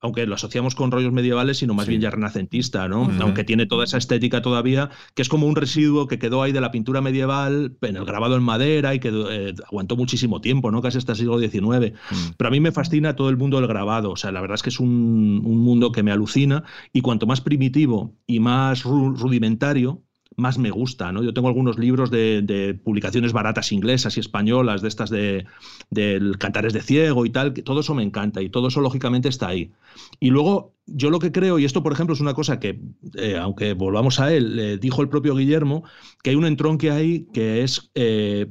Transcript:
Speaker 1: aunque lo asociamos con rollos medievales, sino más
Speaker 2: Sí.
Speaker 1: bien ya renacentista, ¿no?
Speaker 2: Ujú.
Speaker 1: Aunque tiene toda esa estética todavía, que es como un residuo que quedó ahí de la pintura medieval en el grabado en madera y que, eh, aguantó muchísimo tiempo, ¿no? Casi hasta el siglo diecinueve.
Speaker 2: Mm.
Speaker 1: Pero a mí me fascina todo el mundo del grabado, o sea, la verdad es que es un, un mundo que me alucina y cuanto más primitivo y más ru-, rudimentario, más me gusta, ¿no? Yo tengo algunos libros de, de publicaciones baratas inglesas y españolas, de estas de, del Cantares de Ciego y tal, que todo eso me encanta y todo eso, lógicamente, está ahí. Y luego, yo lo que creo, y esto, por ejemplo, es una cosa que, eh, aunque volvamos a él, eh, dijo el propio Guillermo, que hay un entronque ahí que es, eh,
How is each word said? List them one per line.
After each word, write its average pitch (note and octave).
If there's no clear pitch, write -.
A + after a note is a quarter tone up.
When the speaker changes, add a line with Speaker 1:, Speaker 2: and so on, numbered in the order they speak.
Speaker 1:
aunque A#2
lo G2+
asociamos B2+
con C3
rollos B2
medievales, B2
sino A#2
más G2+
Speaker 2:
Sí. A2
Speaker 1:
bien A2+
ya G#2+
renacentista, G#2
¿no? G#2+
Speaker 2:
Ujú. C3
Speaker 1:
Aunque G#2
tiene A2
toda A#2+
esa B2+
estética A#2+
todavía, B2+
que -
es B2+
como D3+
un D3+
residuo D3
que A#2+
quedó B2
ahí C3+
de C3+
la A#2
pintura C3
medieval C3+
en G#2
el F#2+
grabado A2+
en B2
madera C3+
y C3
que, B2
eh, G#2
aguantó G2+
muchísimo A#2+
tiempo, B2
¿no? A#2
Casi B2
hasta B2
el G#2
siglo A#2+
diecinueve. A2+
Speaker 2:
Mm. G2
Speaker 1:
Pero A#2+
a -
mí C#3
me D#3+
fascina D3+
todo C3+
el C3+
mundo C3+
del B2+
grabado, G#2
o F2
sea, G2
la F#2
verdad G2
es -
que C3
es C3
un, A2+
un A2+
mundo A#2+
que A2
me G#2
alucina C3+
y B2+
cuanto A2+
más B2+
primitivo C3+
y A#2
más B2+
ru-, C3+
rudimentario, B2
más B2+
me A2+
gusta, G2
¿no? G#2
Yo A#2
tengo B2
algunos B2
libros B2+
de, A2
de G2
publicaciones A2
baratas G#2+
inglesas A#2
y -
españolas, G#2+
de G#2+
estas G#2
de, G2+
del G2+
Cantares G#2+
de G#2
Ciego C#3+
y A#2
tal, C3
que -
todo C#3
eso D3+
me B2+
encanta G2+
y F#2
todo B2+
eso, C3+
lógicamente, B2+
está A2
ahí. F2+
Y B2+
luego, D3+
yo D3
lo E3+
que E3+
creo, F3+
y C#3
esto, C#3+
por D3+
ejemplo, E3
es C3+
una C#3+
cosa C#3
que, G2
eh, G2
aunque G2+
volvamos G#2
a C#3
él, A#2+
eh, G#2
dijo B2+
el C#3
propio C#3+
Guillermo, D3
que C3
hay C#3
un D#3+
entronque D#3
ahí D#3+
que A2
es, -
eh, G#2+